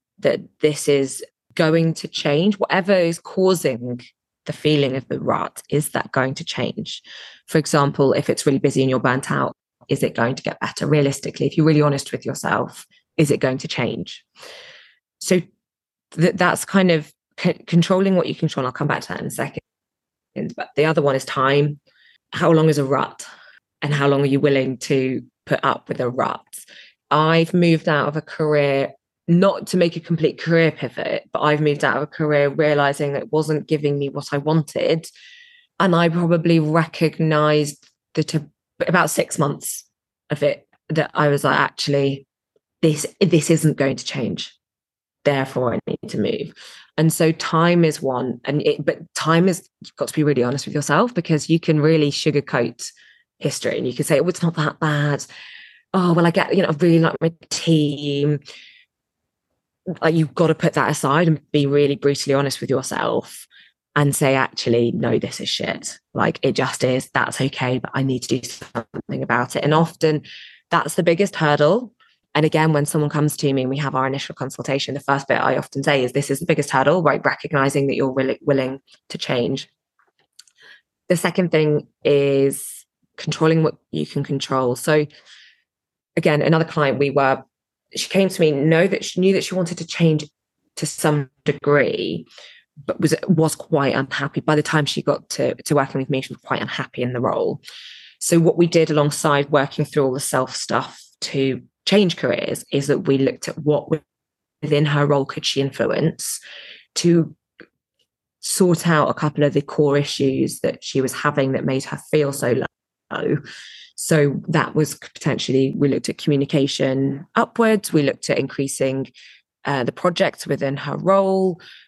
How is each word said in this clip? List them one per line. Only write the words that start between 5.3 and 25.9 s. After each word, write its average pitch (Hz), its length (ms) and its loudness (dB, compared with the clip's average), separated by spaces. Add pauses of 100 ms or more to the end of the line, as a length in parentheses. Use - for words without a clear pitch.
is 147 220 -2
that - 220 -6
going 135 220 0
to 165 100 -12
change? - 580 -8 (440)
For - 120 0
example, 143 540 2
if - 180 0
it's - 160 -2
really 139 120 2
busy 127 220 0
and 131 100 2
you're 131 80 0
burnt 131 320 0
out, 135 240 -2 (340)
is 139 140 -2
it - 120 -2
going 117 200 0
to - 80 -12
get - 180 -8
better? - 260 -6
Realistically, 143 600 0
if - 100 -2
you're 156 100 4
really 151 160 4
honest - 280 0
with - 140 -8
yourself, - 600 -4 (300)
is 147 140 2
it - 100 0
going 131 180 0
to 165 100 -10
change? - 560 -6 (960)
So 185 200 2 (720)
th-, 160 220 2
that's 180 300 0
kind 190 260 4
of 156 220 0 (260)
c-, - 280 -2
controlling 185 500 2
what 165 100 2
you 143 80 -6
control. 147 320 -4
I'll 127 60 -6
come 147 160 -4
back - 140 -2
to - 60 -18
that - 120 -8
in 143 60 -8
a 139 40 -8
second. 139 300 -8 (960)
But - 200 -12
the 147 100 2
other 160 160 2
one 139 120 2
is 131 100 -4
time. 143 540 0 (540)
How - 180 2
long 160 180 6
is 147 100 2
a 143 60 0
rut? - 420 -4 (560)
And 147 120 -2
how 143 140 2
long 139 140 2
are 143 40 2
you 135 140 2
willing 135 380 0
to 131 440 -2 (220)
put - 180 -2
up - 260 -2
with - 120 -6